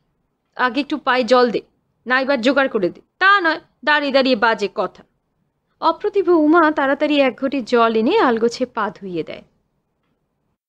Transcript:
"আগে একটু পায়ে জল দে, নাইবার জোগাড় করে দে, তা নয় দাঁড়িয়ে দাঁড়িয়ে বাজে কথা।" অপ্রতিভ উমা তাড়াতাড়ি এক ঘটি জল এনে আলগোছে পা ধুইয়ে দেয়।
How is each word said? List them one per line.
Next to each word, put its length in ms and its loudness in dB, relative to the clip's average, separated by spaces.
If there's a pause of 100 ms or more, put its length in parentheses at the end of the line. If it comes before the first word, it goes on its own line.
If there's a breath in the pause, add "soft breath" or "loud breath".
(560)
"আগে 240 -2
একটু 160 -4
পায়ে 280 -2
জল 260 4
দে, 100 -4 (460)
নাইবার 340 0
জোগাড় 280 0
করে 220 -2
দে, 100 -20 (180)
তা 220 4
নয় 200 -2 (240)
দাঁড়িয়ে 280 0
দাঁড়িয়ে 240 2
বাজে 380 0
কথা।" 280 -8 (760)
অপ্রতিভ 480 -2
উমা 440 4
তাড়াতাড়ি 480 0
এক 200 0
ঘটি 220 -4
জল 340 0
এনে 220 0
আলগোছে 480 0
পা 240 -6
ধুইয়ে 320 -10
দেয়। 200 -14 (1300)